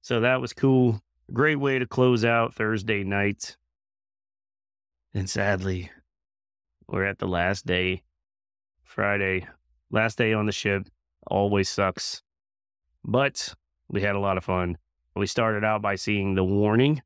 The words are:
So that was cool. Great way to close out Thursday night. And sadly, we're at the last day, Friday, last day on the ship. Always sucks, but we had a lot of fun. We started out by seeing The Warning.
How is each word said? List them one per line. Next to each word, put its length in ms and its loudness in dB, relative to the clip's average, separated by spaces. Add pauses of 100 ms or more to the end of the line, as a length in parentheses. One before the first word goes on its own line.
So 200 -2
that 200 2
was 120 -8
cool. 480 2 (320)
Great 240 2
way 220 0
to 80 -2
close 380 2
out 300 2
Thursday 500 -2
night. 520 -2 (1600)
And 160 -4
sadly, 640 -4 (1000)
we're 160 -2
at 140 -4
the 100 -6
last 380 -2
day, 360 -2 (800)
Friday, 640 -2 (440)
last 260 0
day 160 2
on 140 0
the 60 0
ship. 360 -2 (380)
Always 420 2
sucks, 540 -4 (800)
but 500 -2 (340)
we 120 -2
had 160 0
a 40 -2
lot 180 0
of 60 -6
fun. 340 -2 (360)
We 120 0
started 380 0
out 180 2
by 140 0
seeing 380 0
The 100 4
Warning. 600 2